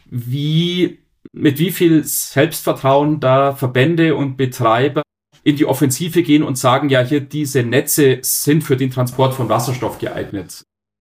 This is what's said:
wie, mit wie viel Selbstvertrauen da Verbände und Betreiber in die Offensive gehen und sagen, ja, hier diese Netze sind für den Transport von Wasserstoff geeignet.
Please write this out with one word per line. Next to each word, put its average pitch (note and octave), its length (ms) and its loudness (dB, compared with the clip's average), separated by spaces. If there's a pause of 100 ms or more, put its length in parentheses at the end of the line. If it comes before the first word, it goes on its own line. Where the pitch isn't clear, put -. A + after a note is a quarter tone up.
wie, D3+ 920 -2 (320)
mit C3+ 260 0
wie F3 140 0
viel D#3+ 320 4
Selbstvertrauen D3 1120 0
da C#3 360 2
Verbände C#3+ 600 2
und C3+ 220 -4
Betreiber C3 680 0 (400)
in C#3+ 140 2
die D3 100 2
Offensive D#3+ 560 0
gehen D3 220 4
und C3 140 -4
sagen, C#3+ 320 2
ja, C3 100 4
hier C#3 200 0
diese C3+ 440 -2
Netze C3 580 2
sind D3+ 400 0
für C#3 140 0
den C3+ 140 -2
Transport B2+ 440 -2
von A2+ 140 -4
Wasserstoff A#2 500 -4
geeignet. - 640 -10 (380)